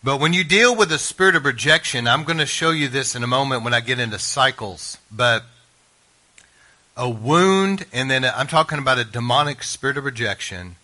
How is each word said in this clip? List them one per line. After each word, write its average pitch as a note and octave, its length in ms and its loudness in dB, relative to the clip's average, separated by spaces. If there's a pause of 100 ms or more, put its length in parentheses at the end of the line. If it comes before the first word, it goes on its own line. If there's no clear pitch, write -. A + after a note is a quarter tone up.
But C3+ 160 0
when D3+ 140 2
you G#3 100 2
deal G#3+ 320 4
with G#3+ 140 4
the D#3 100 0
spirit F#3 380 2
of C#3+ 80 0
rejection, B2 640 0
I'm C#3 160 2
gonna D#3 220 -2
show D#3+ 240 0
you D3+ 180 0
this C3 260 -4
in B2 80 -4
a A#2+ 60 -2
moment C3 340 0
when A#2+ 120 -2
I A#2 40 4
get B2 220 -2
into G#2+ 180 -4
cycles, A2+ 800 -4 (140)
but A2+ 320 2 (1500)
a B2 120 -4
wound, F#3 840 2
and C3 180 -2
then C3 140 0
I'm B2+ 240 0
talking E3 320 0
about C3 180 2
a A#2+ 60 -2
demonic B2 580 -2
spirit - 340 -6
of C#3+ 80 -6
rejection G2+ 800 -8